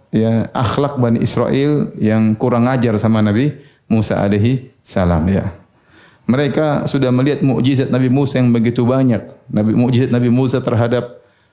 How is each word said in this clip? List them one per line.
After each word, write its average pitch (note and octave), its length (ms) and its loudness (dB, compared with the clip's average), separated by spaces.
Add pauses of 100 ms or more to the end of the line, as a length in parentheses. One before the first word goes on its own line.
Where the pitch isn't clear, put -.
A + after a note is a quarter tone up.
(100)
ya, A2+ 400 0
akhlak C#3 480 -2
Bani A#2+ 240 0
Israel C#3 720 -2
yang G#2+ 400 2
kurang A#2+ 320 0
ajar A#2+ 320 0
sama A2 240 2
Nabi A2+ 320 0 (320)
Musa G#2 320 0
alaihi G#2 640 0
salam, F2 480 0
ya. F#2 240 -2 (760)
Mereka C#3+ 560 0
sudah C3 240 0
melihat C3+ 320 0
mukjizat C3 480 0
Nabi B2+ 240 0
Musa C3+ 240 0
yang B2 160 2
begitu A#2+ 320 0
banyak. B2+ 640 -2
Nabi, G#2+ 240 0
mukjizat B2 400 2
Nabi B2 160 2
Musa B2+ 320 0
terhadap A#2 640 -2 (280)